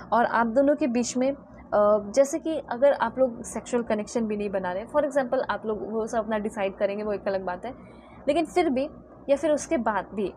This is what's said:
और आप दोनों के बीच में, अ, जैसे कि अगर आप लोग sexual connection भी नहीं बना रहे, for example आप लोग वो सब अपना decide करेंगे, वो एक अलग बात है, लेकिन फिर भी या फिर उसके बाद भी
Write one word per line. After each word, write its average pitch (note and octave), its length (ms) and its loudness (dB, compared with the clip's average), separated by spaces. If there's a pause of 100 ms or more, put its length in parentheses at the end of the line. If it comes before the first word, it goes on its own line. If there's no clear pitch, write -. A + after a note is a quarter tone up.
(120)
और A#3 120 4
आप A#3 240 2
दोनों C#4 280 4
के D4+ 100 0
बीच A#3+ 300 0
में, B3+ 140 2
अ, G#3 840 0
जैसे C#4 260 2
कि D#4+ 180 -4 (140)
अगर B3 240 4
आप A3+ 240 -2
लोग B3 260 0
sexual A#3+ 380 -4
connection A3 440 -2
भी G#3 100 -2
नहीं G#3 140 -4
बना F#3 220 -2
रहे, G3 140 -6
for D4 160 0
example C4 480 0
आप G#3 160 -6
लोग G#3+ 140 -2 (120)
वो A3 140 -2
सब A3+ 120 -4
अपना G#3+ 200 -2
decide G3+ 380 -4
करेंगे, G#3 280 -2
वो G#3+ 80 -2
एक G3 160 -6
अलग F#3+ 160 -2
बात F3+ 200 -6
है, B3 80 -10 (560)
लेकिन D4+ 180 2
फिर E4+ 240 2
भी C4+ 180 0 (400)
या C#4 80 4
फिर D4+ 140 0
उसके D4+ 280 0
बाद G#3+ 360 -2
भी G3 220 -4